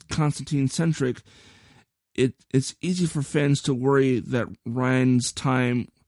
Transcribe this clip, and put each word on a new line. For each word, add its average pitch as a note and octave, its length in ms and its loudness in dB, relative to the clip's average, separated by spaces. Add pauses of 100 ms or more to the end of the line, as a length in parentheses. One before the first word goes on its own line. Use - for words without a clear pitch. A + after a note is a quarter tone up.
Constantine-centric, D3 1120 -2 (960)
it, B2+ 180 2 (180)
it's - 300 0
easy F3+ 240 0
for D#3 160 -2
fans C#3+ 400 0
to C#3+ 120 -2
worry C3 460 2
that A2+ 280 -2 (180)
Ryan's B2+ 640 2
time B2 580 -2 (180)